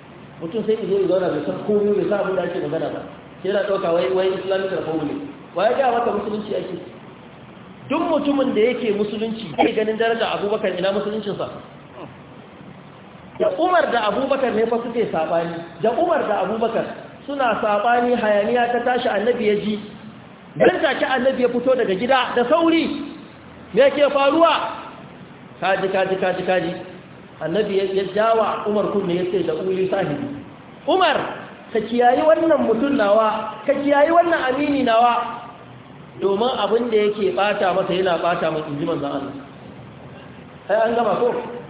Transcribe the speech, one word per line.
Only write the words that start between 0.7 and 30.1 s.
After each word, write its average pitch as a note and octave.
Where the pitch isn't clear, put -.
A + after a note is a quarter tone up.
ya G#3+
zo F#3
ya F3+
zauna F3
bai D3
san -
komai, G#3
bai E3+
san G3+
abin F#3
da F3+
ake E3+
magana D3
ba. -
Sai F#3
yana G3+
ɗauka F#3+
wai, F3+
wai F#3
Islamic F#3+
Republic. D#3
Wa F3
ya B3
gaya C4
maka A#3
musulunci G#3
ake? -
Duk D4+
mutumin C#4+
da G#3+
yake A#3+
musulunci G#3+
bai A3
ganin G#3+
daraja A3+
Abubakar, G3+
ina F#3+
musuluncinsa? G#3
Da -
Umar D#4+
da A3
Abubakar C4
ne A3
fa A#3
suke A#3
saɓani. E3+
Da G#3+
Umar D4
da G3+
Abubakar A3
suna C4
saɓani, A#3+
hayaniya A3
ta A#3+
tashi, B3
Annabi G#3+
ya G#3
ji. G#3
Nan -
take D4
Annabi C4
ya A#3+
fito B3
daga F#3+
gida A#3+
da A#3+
sauri. E4
"Me C4
ke C#4+
faruwa?" C#4+
Kaji, F#3
kaji, F#3+
kaji, F#3
kaji. F3
Annabi F#3+
ya, G3
ya F#3+
jawa A3
Umar G#3
kunne F#3
ya F3+
ce, F3
"Da E3
uli F#3
sahibi. E3